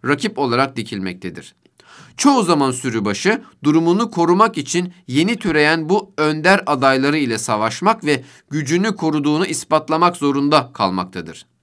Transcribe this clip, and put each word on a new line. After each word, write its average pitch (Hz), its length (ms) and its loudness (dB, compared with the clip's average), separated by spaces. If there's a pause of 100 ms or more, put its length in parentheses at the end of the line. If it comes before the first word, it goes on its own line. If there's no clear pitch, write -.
rakip 139 320 -2
olarak 131 380 0
dikilmektedir. 92 760 -10 (640)
Çoğu 269 260 4
zaman 151 280 2
sürübaşı 113 720 -2 (220)
durumunu 165 460 2
korumak 180 480 2
için 180 340 -4 (140)
yeni 165 300 0
türeyen 156 520 0
bu 196 300 -2
önder 156 480 2
adayları 135 520 2
ile 117 200 -2
savaşmak 113 680 -2
ve 143 180 0 (280)
gücünü 165 460 -2
koruduğunu 151 500 0
ispatlamak 160 680 0
zorunda 143 560 0
kalmaktadır. 92 760 -4 (160)